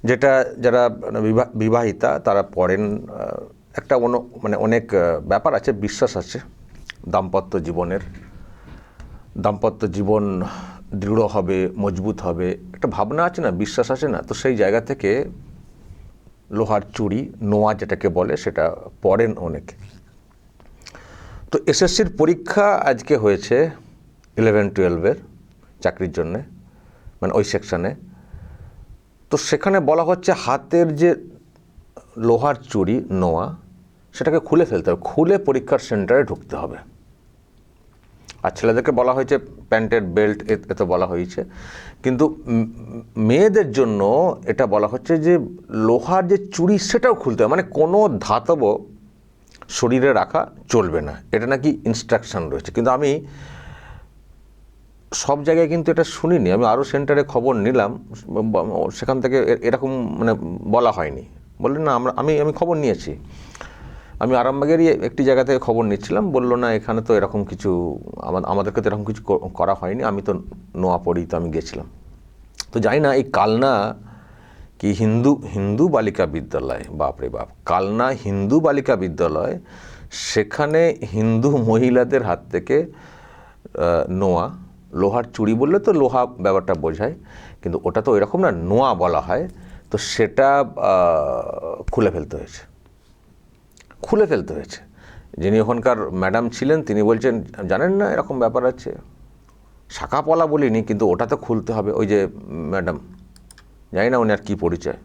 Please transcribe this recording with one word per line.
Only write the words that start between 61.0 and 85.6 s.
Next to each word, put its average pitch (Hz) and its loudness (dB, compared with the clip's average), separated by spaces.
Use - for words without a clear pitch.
বললেন 143 0
না, 143 2
আমরা, 123 0
আমি, 147 0
আমি 147 0
খবর 170 0
নিয়েছি, 90 -2
আমি 127 2
আরামবাগেরই 143 4
একটি 120 2
জায়গা 131 6
থেকে 131 2
খবর 117 2
নিচ্ছিলাম, 165 0
বললো 123 2
না 120 0
এখানে 110 -2
তো 113 2
এরকম 101 2
কিছু 87 -2
আমা-, 85 -2
আমাদেরকে 98 0
তো 104 0
এরকম 104 -4
কিছু 110 -6
ক-, 101 0
করা - 0
হয়নি, 101 -4
আমি 101 -2
তো 98 -4
নোয়া 90 0
পড়ি, 87 -2
তো 85 -4
আমি 85 -4
গেছিলাম। 78 -8
তো 120 -2
জানি 110 2
না 139 2
এই 135 4
কালনা 110 2
কি 101 0
হিন্দু, 117 2
হিন্দু 104 2
বালিকা 110 2
বিদ্যালয়, 71 -6
বাপ 73 -4
রে 64 -6
বাপ, 57 -8
কালনা 101 0
হিন্দু 104 0
বালিকা 143 2
বিদ্যালয়, 85 -2
সেখানে 151 0
হিন্দু 113 2
মহিলাদের 123 2
হাত 87 -2
থেকে, 131 0
আহ, - -16
নোয়া, 92 0
লোহার 98 0
চুড়ি 110 0
বললে 143 2